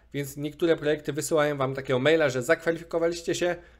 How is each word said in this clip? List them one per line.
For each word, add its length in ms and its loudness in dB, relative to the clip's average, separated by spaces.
więc 220 -8
niektóre 400 0
projekty 360 -2
wysyłają 440 0
wam 180 -2
takiego 240 0
maila, 300 4
że 140 -2
zakwalifikowaliście 920 0
się, 220 -2